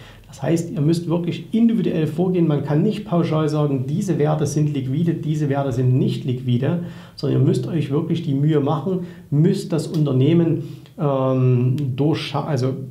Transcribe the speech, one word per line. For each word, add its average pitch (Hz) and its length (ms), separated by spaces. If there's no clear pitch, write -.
Das - 160
heißt, 165 300
ihr 170 80
müsst 170 280
wirklich 170 460
individuell 175 540
vorgehen. 180 400
Man 139 160
kann 151 180
nicht 214 220
pauschal 156 440
sagen, 143 380
diese 165 320
Werte 147 280
sind 147 280
liquide, 143 400
diese 151 340
Werte 139 220
sind 127 260
nicht - 280
liquide, 123 560
sondern 131 260
ihr 135 60
müsst - 220
euch 139 240
wirklich 160 300
die 139 120
Mühe 147 240
machen, 160 480
müsst 170 420
das 151 140
Unternehmen, 151 760
ähm, 131 760
durchscha-, 147 480
also 131 300